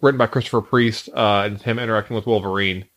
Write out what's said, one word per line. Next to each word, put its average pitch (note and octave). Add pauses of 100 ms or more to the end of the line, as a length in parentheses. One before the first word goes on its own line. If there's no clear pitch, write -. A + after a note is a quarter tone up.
written C#3
by A#2+
Christopher A#2
Priest, A#2+
uh, G#2
and G#2
it's -
him A#2
interacting A2+
with G#2+
Wolverine, G2 (120)